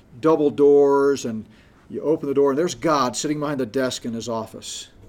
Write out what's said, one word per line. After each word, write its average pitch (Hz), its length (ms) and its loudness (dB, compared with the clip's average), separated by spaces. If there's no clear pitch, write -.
double 151 280 2
doors, 139 760 4
and 110 200 -8
you - 120 -10
open 147 260 -2
the 139 80 -4
door, 139 160 4
and 135 80 0
there's 175 160 -2
God 139 420 0
sitting 151 220 -4
behind 147 200 -4
the 131 60 -2
desk 127 400 -4
in 117 80 -6
his 113 160 -8
office. 110 600 -10